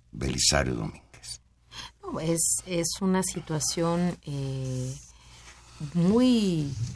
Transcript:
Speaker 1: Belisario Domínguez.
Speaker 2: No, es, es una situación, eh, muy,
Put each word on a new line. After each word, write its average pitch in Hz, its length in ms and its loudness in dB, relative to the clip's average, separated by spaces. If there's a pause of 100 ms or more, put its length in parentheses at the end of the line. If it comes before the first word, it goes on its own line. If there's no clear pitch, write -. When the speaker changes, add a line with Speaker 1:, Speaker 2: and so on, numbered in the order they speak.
(120)
Speaker 1:
Belisario 67 600 0
Domínguez. - 640 -10 (640)
Speaker 2:
No, 370 180 -6
es, 165 460 0
es 170 220 0 (120)
una 190 220 2
situación, 170 920 0 (100)
eh, 135 680 -6 (1000)
muy, 190 800 4 (240)